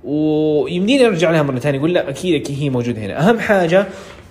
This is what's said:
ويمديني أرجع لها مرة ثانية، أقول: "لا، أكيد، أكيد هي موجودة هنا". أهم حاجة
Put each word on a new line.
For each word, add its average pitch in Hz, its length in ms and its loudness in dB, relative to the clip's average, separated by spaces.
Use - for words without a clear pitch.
ويمديني 156 1040 2
أرجع 170 240 2
لها 156 120 4
مرة 131 160 -2
ثانية، 139 200 -2
أقول: 160 140 0
"لا، 151 160 0
أكيد، 147 320 -2
أكيد 139 180 -8
هي 147 100 -2
موجودة 120 320 -4
هنا". 135 280 0
أهم 226 100 2
حاجة 190 460 2